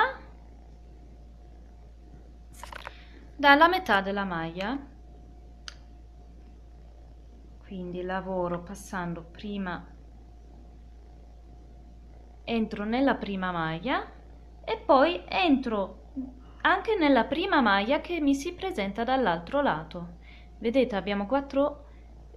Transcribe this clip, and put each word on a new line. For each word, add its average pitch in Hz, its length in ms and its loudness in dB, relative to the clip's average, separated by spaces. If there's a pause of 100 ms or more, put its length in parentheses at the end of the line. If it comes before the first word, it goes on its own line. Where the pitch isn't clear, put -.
(3250)
dalla 294 320 8
metà 349 340 2
della 196 240 -4
maglia, 180 520 -4 (2750)
quindi 180 420 -10
lavoro 180 600 -4
passando 175 600 -8
prima, 196 600 -8 (2500)
entro 214 420 -2
nella 247 300 2
prima 190 360 -4
maglia 175 540 -4 (580)
e 440 140 -4
poi 320 500 4
entro 254 760 0 (580)
anche 370 340 2
nella 277 300 6
prima 339 360 0
maglia 214 400 4
che 349 180 -6
mi 277 140 4
si 349 200 -2
presenta 226 500 -4
dall'altro 233 580 0
lato. 175 560 -4 (400)
Vedete, 240 380 2
abbiamo 202 320 -2
quattro, 277 580 0 (520)